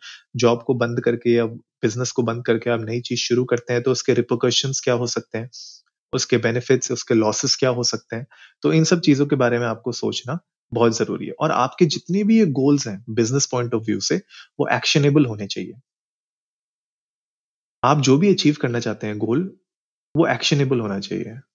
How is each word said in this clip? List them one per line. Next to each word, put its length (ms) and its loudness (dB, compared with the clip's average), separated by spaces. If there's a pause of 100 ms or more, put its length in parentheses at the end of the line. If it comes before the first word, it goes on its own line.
(360)
जॉब 280 2
को 100 0
बंद 280 -2
करके 320 0
या 120 2
बिजनेस 640 -4
को 120 0
बंद 220 -4
करके 240 0
आप 120 0
नई 200 -6
चीज 180 -6
शुरू 260 0
करते 280 -4
हैं, 100 0
तो 80 2
उसके 220 0
रिपरकशंस 680 0
क्या 100 0
हो 140 -2
सकते 300 -8
हैं, 120 -10 (640)
उसके 240 0
बेनिफिट्स, 540 0
उसके 220 -4
लॉसेस 420 2
क्या 140 0
हो 140 -2
सकते 320 -6
हैं, 120 -10 (340)
तो 120 2
इन 100 6
सब 180 2
चीजों 260 4
के 80 0
बारे 240 2
में 80 -2
आपको 240 -6
सोचना 480 -6 (340)
बहुत 240 4
जरूरी 280 -4
है। 140 -10
और 120 0
आपके 340 2
जितने 380 0
भी 160 6
ये 60 6
गोल्स 420 2
हैं 260 -10
business 420 0
point 200 -2
of 140 -2
view 120 -2
से, 160 0 (420)
वो 80 -2
एक्शनेबल 580 2
होने 220 -6
चाहिए। 260 -12 (2000)
आप 160 4
जो 180 4
भी 140 4
अचीव 300 2
करना 180 -2
चाहते 280 -6
हैं 100 -6
गोल, 400 -2 (580)
वो 120 2
एक्शनेबल 520 0
होना 200 -4
चाहिए। 400 -8 (160)